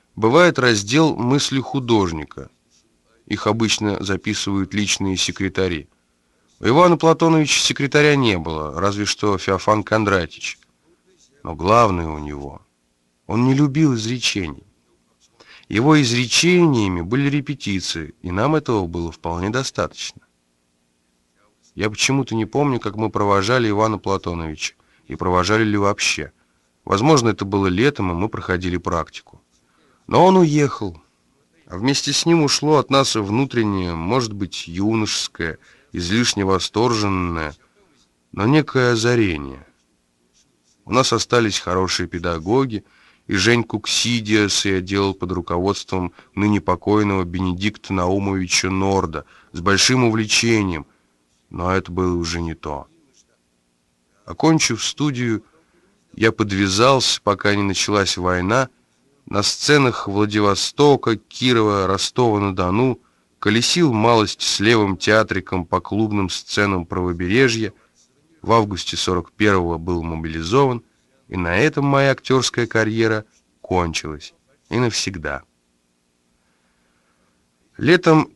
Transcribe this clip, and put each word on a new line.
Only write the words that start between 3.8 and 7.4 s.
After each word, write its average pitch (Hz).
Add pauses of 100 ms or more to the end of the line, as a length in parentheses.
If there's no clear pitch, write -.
записывают 98
личные 98
секретари. 90 (720)
У -
Ивана 165
Платоновича 160